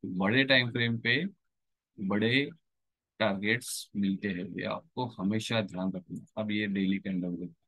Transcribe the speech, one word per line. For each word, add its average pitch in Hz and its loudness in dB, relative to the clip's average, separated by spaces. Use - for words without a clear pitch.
बड़े 98 2
time 127 6
frame 117 2
पे 123 2
बड़े 113 2
targets 104 -2
मिलते 98 0
हैं, 90 -4
ये 95 -8
आपको 107 -6
हमेशा 110 -2
ध्यान 92 -4
रखना। - -10
अब 107 -4
ये 104 0
daily 98 0
candle 90 -4
देखो 87 -10